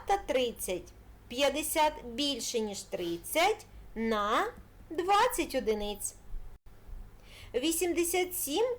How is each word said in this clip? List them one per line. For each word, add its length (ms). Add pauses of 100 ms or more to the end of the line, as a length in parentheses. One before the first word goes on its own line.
та 100
тридцять. 760 (340)
П'ятдесят 680 (120)
більше, 540
ніж 220
тридцять 840 (300)
на 580 (360)
двадцять 680
одиниць. 600 (1400)
Вісімдесят 840
сім 300 (140)